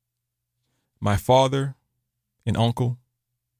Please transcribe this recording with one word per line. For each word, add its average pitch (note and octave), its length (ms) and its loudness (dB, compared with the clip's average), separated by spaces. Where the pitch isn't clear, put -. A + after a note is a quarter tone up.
My G2+ 160 0
father, C3+ 580 0
an A2+ 120 -2
uncle, A#2+ 420 0